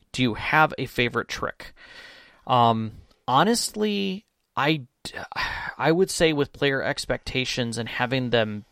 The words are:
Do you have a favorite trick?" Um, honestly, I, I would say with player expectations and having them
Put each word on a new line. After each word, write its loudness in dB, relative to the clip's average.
Do -2
you 4
have 2
a -6
favorite -2
trick?" -8
Um, 4
honestly, 0
I, 2
I 2
would 2
say 2
with 0
player 0
expectations -4
and -6
having -2
them 0